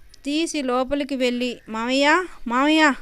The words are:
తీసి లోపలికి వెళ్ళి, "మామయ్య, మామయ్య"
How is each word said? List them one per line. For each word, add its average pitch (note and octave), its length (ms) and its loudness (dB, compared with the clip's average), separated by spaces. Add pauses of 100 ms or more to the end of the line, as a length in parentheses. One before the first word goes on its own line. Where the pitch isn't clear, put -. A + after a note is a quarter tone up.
(240)
తీసి D4+ 380 -2
లోపలికి C4 540 -2
వెళ్ళి, B3 420 -2 (100)
"మామయ్య, C4+ 560 2 (240)
మామయ్య" C#4+ 540 4